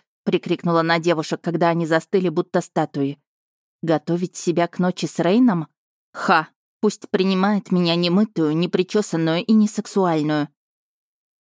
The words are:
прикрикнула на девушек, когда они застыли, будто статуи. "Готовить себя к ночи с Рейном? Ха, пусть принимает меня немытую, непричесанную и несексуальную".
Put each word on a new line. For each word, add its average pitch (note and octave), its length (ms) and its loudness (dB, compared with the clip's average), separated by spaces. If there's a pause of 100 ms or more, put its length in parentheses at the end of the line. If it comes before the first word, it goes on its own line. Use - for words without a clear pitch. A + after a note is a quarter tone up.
(240)
прикрикнула E3+ 600 0
на E3+ 160 0
девушек, D#3+ 420 -2
когда E3+ 280 0
они E3 180 0
застыли, E3+ 420 0
будто F3 320 -2
статуи. C#3+ 580 -4 (640)
"Готовить E3 540 -2
себя E3+ 320 0
к - 100 -16
ночи F3+ 280 -2
с - 140 -8
Рейном? G#3+ 480 2 (460)
Ха, D#3+ 360 0 (320)
пусть - 280 -2
принимает F#3+ 600 0
меня F3 240 2
немытую, E3+ 600 0
непричесанную E3+ 880 -2
и A3 80 2
несексуальную". E3 960 0 (920)